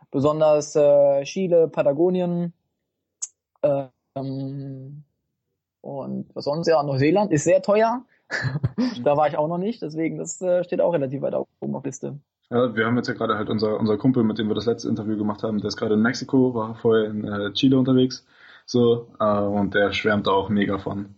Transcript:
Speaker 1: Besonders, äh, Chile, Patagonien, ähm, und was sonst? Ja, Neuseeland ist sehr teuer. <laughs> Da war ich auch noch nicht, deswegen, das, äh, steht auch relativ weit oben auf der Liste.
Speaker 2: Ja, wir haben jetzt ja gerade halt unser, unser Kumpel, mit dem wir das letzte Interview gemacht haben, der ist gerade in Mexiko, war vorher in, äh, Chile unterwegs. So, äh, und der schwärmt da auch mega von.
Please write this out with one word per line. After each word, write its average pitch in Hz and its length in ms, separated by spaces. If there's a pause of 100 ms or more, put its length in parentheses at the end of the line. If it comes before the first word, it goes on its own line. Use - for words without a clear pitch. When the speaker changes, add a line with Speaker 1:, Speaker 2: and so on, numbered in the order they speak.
(100)
Speaker 1:
Besonders, 151 680
äh, 143 480
Chile, 170 440
Patagonien, 175 840 (1080)
ähm, 135 1400 (800)
und 131 540
was - 100
sonst? 156 240
Ja, 156 140
Neuseeland 147 500
ist 147 120
sehr 185 180
teuer. 226 420 (260)
<laughs> 131 440 (300)
Da 143 120
war 151 120
ich 156 100
auch 151 100
noch 170 100
nicht, 208 220
deswegen, 156 380
das, 165 240
äh, 180 220
steht 175 160
auch 180 120
relativ 139 300
weit 139 120
oben 139 420
auf 139 60
der 139 80
Liste. 139 280 (320)
Speaker 2:
Ja, 120 240
wir 110 120
haben 117 100
jetzt 120 120
ja - 60
gerade 110 220
halt 107 120
unser, 107 300
unser 107 180
Kumpel, 127 280
mit 107 140
dem 110 100
wir 107 60
das 104 120
letzte 117 220
Interview 107 280
gemacht 104 260
haben, 110 160
der 101 100
ist 98 80
gerade 107 180
in 107 80
Mexiko, 127 520
war 113 200
vorher 110 360
in, 107 140
äh, 101 280
Chile 135 260
unterwegs. 127 480 (440)
So, 120 360 (120)
äh, 110 60
und 101 480
der 101 200
schwärmt 104 340
da 101 60
auch 98 180
mega 101 260
von. 101 420